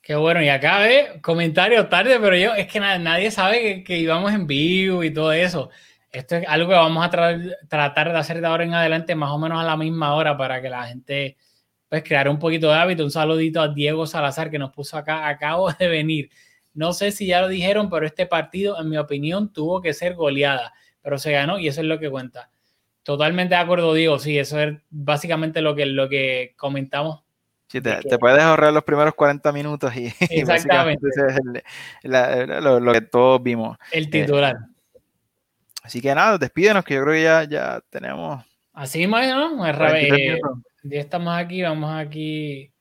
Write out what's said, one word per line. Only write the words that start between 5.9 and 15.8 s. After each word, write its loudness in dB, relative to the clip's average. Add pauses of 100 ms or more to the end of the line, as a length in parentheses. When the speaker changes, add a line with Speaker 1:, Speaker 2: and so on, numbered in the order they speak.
Speaker 1:
Esto -8
es -4
algo 0
que 6
vamos 4
a 0
tra-, 0 (120)
tratar 0
de 0
hacer -4
de -2
ahora 0
en -2
adelante, 0
más -2
o -4
menos -4
a -2
la -2
misma -2
hora, 0
para -4
que -8
la -10
gente, -8 (520)
pues, -6
crear 0
un -2
poquito 0
de 4
hábito. 0
Un -4
saludito -2
a 2
Diego -2
Salazar, -4
que -6
nos -6
puso -12
acá: -4
"Acabo -2
de -2